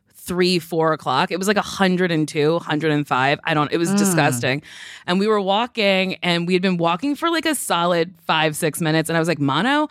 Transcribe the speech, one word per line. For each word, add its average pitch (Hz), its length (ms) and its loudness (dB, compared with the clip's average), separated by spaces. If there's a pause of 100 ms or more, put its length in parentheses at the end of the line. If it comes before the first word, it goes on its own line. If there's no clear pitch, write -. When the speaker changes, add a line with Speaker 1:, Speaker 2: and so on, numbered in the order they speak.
(160)
Speaker 1:
three, 180 420 0
four 160 360 0
o'clock. 147 400 -2
It 165 40 -2
was, 190 120 -2
like, 208 80 2
a - 40 0
hundred 185 480 2
and 156 160 0
two, 156 340 2
hundred 156 340 -2
and 147 120 0
five. 139 380 0
I 160 100 0
don't, 151 200 0
it 160 40 2
was 170 120 0
Speaker 2:
Mm. 196 80 2
Speaker 1:
disgusting. 147 640 0 (440)
And 180 140 0
we 208 80 0
were 214 140 2
walking, 196 840 0
and 170 240 0
we 185 60 0
had 180 80 2
been 185 160 0
walking 175 360 0
for, 320 160 -2
like, 330 160 0
a 311 80 0
solid 175 600 0 (120)
five, 156 300 0
six 156 240 -4
minutes. 160 300 0
And 165 80 0
I - 20 2
was 160 80 0
like, 156 140 -2
"Mono, 233 500 0